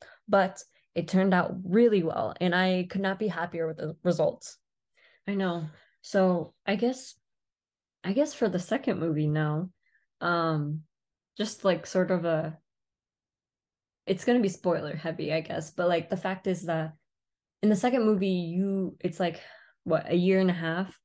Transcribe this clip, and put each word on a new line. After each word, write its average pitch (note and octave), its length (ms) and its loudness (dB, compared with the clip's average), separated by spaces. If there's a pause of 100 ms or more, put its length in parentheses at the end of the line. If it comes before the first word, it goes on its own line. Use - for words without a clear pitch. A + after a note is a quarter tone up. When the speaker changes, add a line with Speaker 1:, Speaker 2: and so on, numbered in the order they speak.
(280)
Speaker 1:
But G3 320 2 (340)
it E3+ 140 -2
turned F#3 260 4
out F3 180 2 (120)
really G#3 380 4
well, A2 380 -2
and F3+ 140 2
I F#3 340 2
could F#3+ 120 -6
not F#3+ 180 -2
be G#3+ 80 -2
happier E3+ 400 -4
with D#3+ 120 -6
the D#3+ 260 -8
results. D#3+ 520 -2 (720)
Speaker 2:
I G3+ 80 -4
know. F3 320 -2 (360)
So F#3 520 2 (100)
I G3+ 120 0
guess, B3+ 380 -4 (920)
I F#3+ 80 -2
guess D4 200 2
for - 160 0
the F3+ 120 -2
second G#3 400 -2
movie D#3 260 0
now, D3+ 440 0 (500)
um, D#3+ 600 0 (540)
just, - 280 -4
like, F3+ 200 2
sort F#3 280 0
of E3+ 120 0
a, D#3+ 320 -2 (1500)
it's F#3 180 -4
gonna B3 140 4
be G#3 100 2
spoiler D#3+ 460 -2
heavy, D#3 380 -6
I D#3+ 80 0
guess. D#3+ 320 -8
But, F3 160 0
like, E3+ 220 0
the G3 60 -4
fact F#3 300 -6
is F3+ 200 -4
that D#3+ 260 -2 (680)
in G#3+ 100 4
the G#3 60 4
second A#3+ 280 2
movie, G3+ 240 2
you, F#3 720 -2
it's, - 180 -4
like, E3+ 220 -2 (420)
what, - 260 0
a D#3+ 60 0
year F#3 240 4
and F#3 120 4
a F3 40 2
half E3+ 500 -4